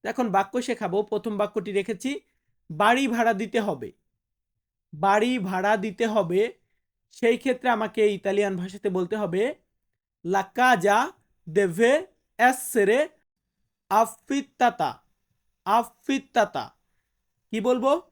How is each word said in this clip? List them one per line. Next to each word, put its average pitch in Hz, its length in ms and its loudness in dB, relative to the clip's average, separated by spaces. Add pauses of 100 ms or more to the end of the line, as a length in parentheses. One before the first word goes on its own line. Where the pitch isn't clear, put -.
তো 294 60 -6
এখন 240 220 -2
বাক্য 196 320 0
শেখাবো। 214 400 -4
প্রথম 208 360 -6
বাক্যটি 208 340 -4
রেখেছি, 202 480 -4 (500)
বাড়ি 226 380 2
ভাড়া 233 240 0
দিতে 220 280 -2
হবে। 151 320 -6 (1000)
বাড়ি 208 440 2
ভাড়া 190 380 0
দিতে 214 300 -4
হবে, 214 460 0 (580)
সেই 233 280 0
ক্ষেত্রে 254 320 -2
আমাকে 214 420 2
ইতালিয়ান 196 440 0
ভাষাতে 190 340 -6
বলতে 185 260 -2
হবে 208 380 -2 (720)
লা 190 180 0
কাজা 233 680 2 (360)
দেভে 202 580 2 (320)
এসেরে 247 680 2 (840)
আফিত্তাতা। 240 1120 -2 (600)
আফিত্তাতা 220 1120 -2 (720)
কি 220 100 -4
বলবো? 254 520 0